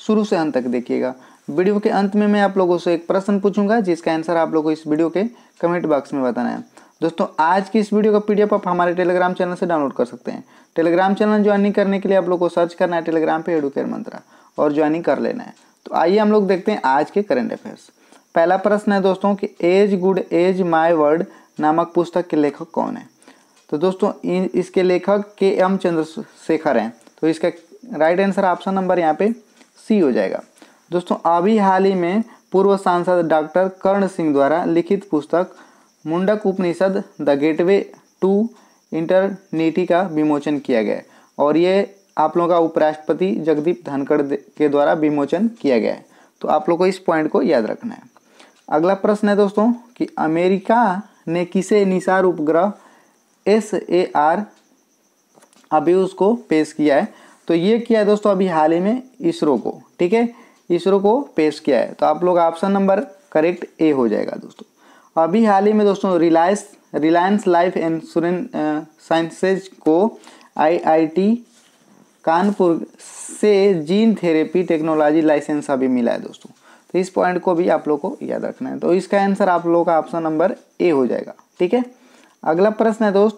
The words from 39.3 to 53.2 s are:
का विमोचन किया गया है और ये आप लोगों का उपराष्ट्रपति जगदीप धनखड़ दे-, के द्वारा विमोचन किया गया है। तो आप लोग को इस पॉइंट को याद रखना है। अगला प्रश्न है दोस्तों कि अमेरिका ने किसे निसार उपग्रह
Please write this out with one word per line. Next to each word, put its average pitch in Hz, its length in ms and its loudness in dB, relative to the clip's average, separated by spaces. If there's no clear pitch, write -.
का 175 160 2
विमोचन 151 560 -2
किया 123 240 0
गया 104 120 -2
है 90 120 -8
और 147 180 2
ये 185 380 0
आप 156 180 0
लोगों 175 120 2
का 175 100 2
उपराष्ट्रपति 165 760 -2
जगदीप 156 520 -2
धनखड़ 143 360 -2
दे-, 139 360 -8
के 151 100 2
द्वारा 143 240 2
विमोचन 156 560 0
किया 143 300 0
गया 107 140 0
है। - 140 -14
तो - 80 -6
आप 151 200 0
लोग 170 100 0
को 185 80 2
इस 185 120 -2
पॉइंट 156 320 -2
को 208 120 0
याद 139 240 2
रखना 107 280 -8
है। - 80 -20
अगला 165 260 0
प्रश्न 208 340 -2
है 202 80 2
दोस्तों 208 360 2
कि 170 120 -4
अमेरिका 185 840 0
ने 170 160 -2
किसे 196 400 0
निसार 185 400 2
उपग्रह 165 480 2